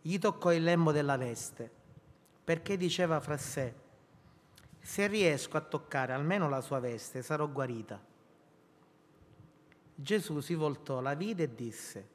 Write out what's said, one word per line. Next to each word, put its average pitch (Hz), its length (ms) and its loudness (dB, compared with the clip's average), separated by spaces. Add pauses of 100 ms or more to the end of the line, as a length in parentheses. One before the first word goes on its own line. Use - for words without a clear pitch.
Gli 175 180 -2
toccò 185 340 2
il 165 100 4
lembo 165 300 6
della 143 240 4
veste, 120 540 -6 (720)
perché 165 320 0
diceva 170 440 2
fra 147 160 -4
sé: 131 380 -4 (1040)
'Se - 280 0
riesco 180 480 2
a 151 60 0
toccare - 500 -2
almeno 156 360 0
la 135 120 0
sua 135 180 -4
veste, 120 440 -6
sarò 151 260 -2
guarita.' 120 520 -6 (2000)
Gesù 156 440 0
si 143 140 -2
voltò, 143 460 -2
la 135 140 0
vide 185 280 -2
e 135 120 0
disse 110 600 -10